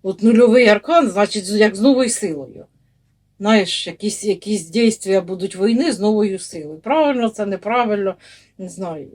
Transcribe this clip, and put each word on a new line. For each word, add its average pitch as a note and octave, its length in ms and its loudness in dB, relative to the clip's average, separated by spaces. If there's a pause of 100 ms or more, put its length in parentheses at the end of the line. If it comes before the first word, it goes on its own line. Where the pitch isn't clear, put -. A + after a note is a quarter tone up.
От F#3+ 200 -6
нульовий A#3 460 6
аркан, B3+ 420 2
значить, G3+ 360 -2
з-, G3+ 100 -4
як G#3 200 4
з G3 40 -10
новою B3+ 300 4
силою. D#3 560 -8 (760)
Знаєш, G3+ 440 2
якісь, G3+ 380 -8
якісь G3 440 -4
дійства F#3+ 520 0
будуть F#3 360 -10
війни A#3 360 0
з F#3 80 -8
новою G#3 380 0
силою. D#3 400 -14
Правильно C4 500 0
це, G#3+ 180 -6
неправильно, G3+ 680 -4 (440)
не F#3 100 -14
знаю E3+ 460 -12